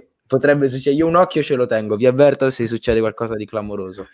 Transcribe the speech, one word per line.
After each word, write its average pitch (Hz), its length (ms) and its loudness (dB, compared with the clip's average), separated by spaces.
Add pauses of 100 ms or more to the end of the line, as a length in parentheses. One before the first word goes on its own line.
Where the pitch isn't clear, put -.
(280)
potrebbe 139 420 2
succedere, 131 260 -2
io 160 120 2
un 165 80 0
occhio 180 280 2
ce 143 120 -2
lo 123 120 0
tengo, 110 280 -2
vi 110 100 0
avverto 135 460 4
se 120 160 -4
succede 113 320 -2
qualcosa 110 360 -4
di 104 100 -8
clamoroso. 101 580 -10 (100)